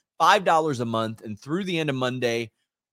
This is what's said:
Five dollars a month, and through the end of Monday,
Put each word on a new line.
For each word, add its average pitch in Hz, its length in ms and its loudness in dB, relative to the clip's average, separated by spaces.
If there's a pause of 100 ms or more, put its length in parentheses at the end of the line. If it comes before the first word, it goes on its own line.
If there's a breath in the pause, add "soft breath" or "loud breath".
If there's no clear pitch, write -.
(180)
Five 185 260 6
dollars 156 360 2
a 123 40 -2
month, 113 380 -2
and 107 160 -12
through 175 260 -6
the 180 140 -4
end 156 120 -2
of 135 60 -4
Monday, 123 560 -2 (400)